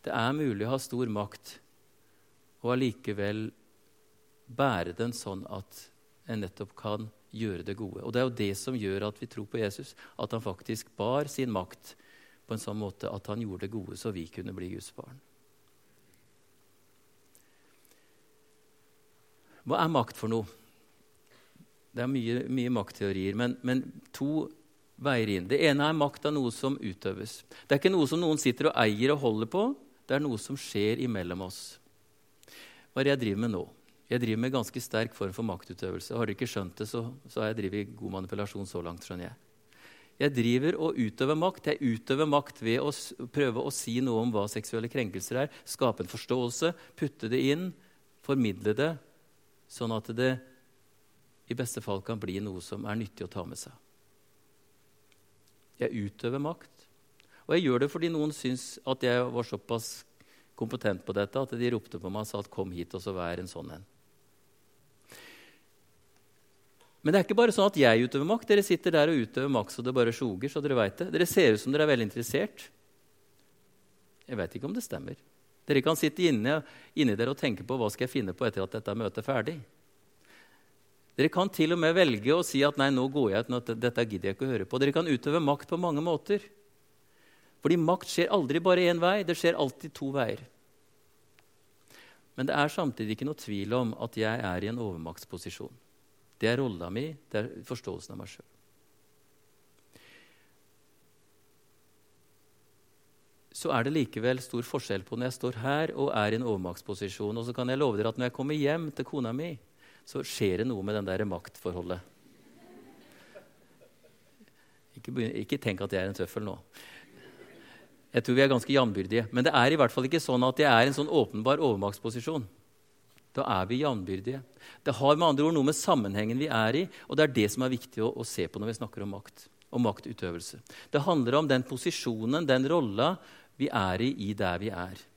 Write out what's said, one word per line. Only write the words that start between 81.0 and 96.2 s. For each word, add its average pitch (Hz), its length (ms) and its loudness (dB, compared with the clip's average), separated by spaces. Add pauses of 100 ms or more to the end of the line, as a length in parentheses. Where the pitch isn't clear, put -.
Dere 151 140 4
kan 190 200 2
til 156 220 2
og 180 80 0
med 165 140 4
velge 135 400 4
å 175 100 2
si 135 180 2
at, 143 140 2
"Nei, 139 160 4
nå 127 160 2
går 135 220 2
jeg 110 160 2
ut, 123 80 -4
nå, - 20 0 (160)
dette 120 320 0
gidder 98 240 -4
jeg 95 80 -6
ikke 135 80 -2
å 131 80 -2
høre 98 160 -4
på." 131 80 -2
Dere 139 160 4
kan 160 160 0
utøve 147 320 2
makt 139 300 0
på 175 80 -2
mange 160 240 0
måter. 175 420 -2 (1120)
Fordi 160 160 4
makt 170 320 2
skjer - 240 2
aldri 160 320 2
bare 180 240 6
en 170 140 2
vei, 185 240 4
det 165 100 0
skjer 170 240 2
alltid 151 320 -2
to - 220 -6
veier. 120 260 0 (2000)
Men 131 100 0
det - 80 2
er 147 160 4
samtidig 113 460 -2
ikke 131 100 -4
noe 151 80 -6
tvil 101 400 -4
om 120 240 0
at - 160 -8
jeg 110 320 0
er 90 160 -2
i 104 60 -2
en 120 100 -6
overmaktsposisjon. 85 920 -10 (640)